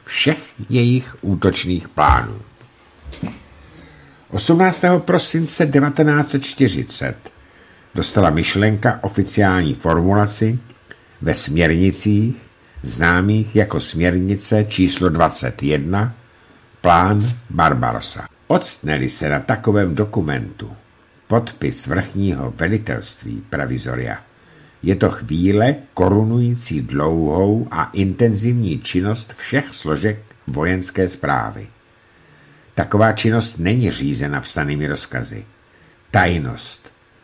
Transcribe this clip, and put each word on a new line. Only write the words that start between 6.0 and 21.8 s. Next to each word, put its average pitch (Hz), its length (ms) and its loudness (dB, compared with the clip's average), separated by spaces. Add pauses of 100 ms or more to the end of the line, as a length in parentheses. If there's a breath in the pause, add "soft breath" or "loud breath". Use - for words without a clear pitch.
set 139 140 -2
čtyřicet 69 720 -2 (800 soft breath)
dostala 85 340 2
myšlenka 104 720 2
oficiální 95 720 2
formulaci 104 840 2 (600 loud breath)
ve 78 120 0
směrnicích, 90 1000 2 (480 soft breath)
známých 90 720 2
jako - 240 2
směrnice 92 880 0
číslo 92 400 2
dvacet 78 540 0
jedna, 82 500 0 (680 soft breath)
plán 98 520 4 (160)
Barbarossa. 62 800 0 (200)
Octne-li 76 600 -2
se - 200 -4
na 73 100 0
takovém 101 560 0
dokumentu 92 760 -4 (600)
podpis - 560 -2